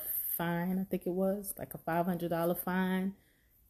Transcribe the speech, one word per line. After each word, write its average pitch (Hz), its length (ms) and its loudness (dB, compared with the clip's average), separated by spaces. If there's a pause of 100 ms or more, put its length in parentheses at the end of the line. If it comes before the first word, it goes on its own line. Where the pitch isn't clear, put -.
(360)
fine. 175 440 0
I 190 100 0
think 185 160 -2
it 175 80 0
was, 190 460 0
like, - 160 -8
a - 20 -10
five 170 300 0
hundred 170 220 0
dollar 170 260 2
fine 185 580 0 (560)